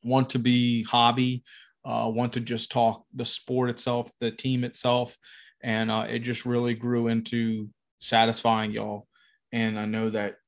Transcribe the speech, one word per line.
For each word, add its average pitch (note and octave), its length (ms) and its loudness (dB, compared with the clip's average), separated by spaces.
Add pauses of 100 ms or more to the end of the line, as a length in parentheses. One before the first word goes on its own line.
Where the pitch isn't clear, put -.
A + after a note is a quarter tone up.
want B2+ 280 2
to C3 80 0
be A#2+ 440 4
hobby, B2 600 2 (420)
uh, A#2 260 -2
want A#2+ 220 -2
to B2 60 -2
just A#2 320 -6
talk A2+ 420 0
the B2+ 120 -6
sport B2+ 440 -2
itself, A#2+ 400 -4 (100)
the A2+ 120 -2
team B2 320 -2
itself, B2 520 0 (460)
and, A2 300 -2
uh, A2 180 0
it A#2 100 -4
just A#2+ 260 -6
really A#2+ 280 0
grew A#2 340 0
into A2+ 600 -2 (300)
satisfying A2+ 720 2
y'all. G#2 340 -6 (460)
And A2+ 280 -2
I G#2 60 -4
know A2 260 -2
that G#2 240 -2 (120)